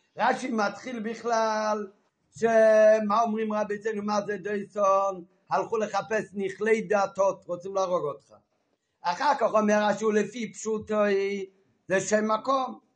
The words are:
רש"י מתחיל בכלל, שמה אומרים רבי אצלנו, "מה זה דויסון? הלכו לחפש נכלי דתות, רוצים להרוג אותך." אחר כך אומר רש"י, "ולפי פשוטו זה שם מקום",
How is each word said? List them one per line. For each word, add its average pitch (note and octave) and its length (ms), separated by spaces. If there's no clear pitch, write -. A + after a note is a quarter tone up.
רש"י B3 340
מתחיל A3 500
בכלל, G#3+ 760
שמה A3 880
אומרים A3 300
רבי G#3 240
אצלנו, G#3 260
"מה G#3 180
זה G3+ 160
דויסון? G3 880
הלכו F3+ 260
לחפש G#3 560
נכלי G#3 480
דתות, F#3+ 680
רוצים F3 280
להרוג F3+ 300
אותך." C#3 300
אחר C4+ 360
כך G#3+ 140
אומר G#3 300
רש"י, G#3 220
"ולפי G#3+ 480
פשוטו G#3+ 500
זה F#3+ 120
שם G#3+ 320
מקום", B3 460